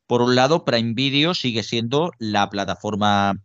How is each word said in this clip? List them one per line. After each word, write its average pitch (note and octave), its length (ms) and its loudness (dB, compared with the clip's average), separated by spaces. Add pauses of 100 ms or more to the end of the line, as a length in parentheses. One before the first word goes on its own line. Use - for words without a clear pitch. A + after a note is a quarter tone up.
Por A#2+ 160 2
un B2 140 4
lado, C#3+ 280 2
Prime A#2 300 0
Video C#3 400 0
sigue A2+ 300 -4
siendo B2 560 -2
la G#2 280 0
plataforma G2+ 960 -2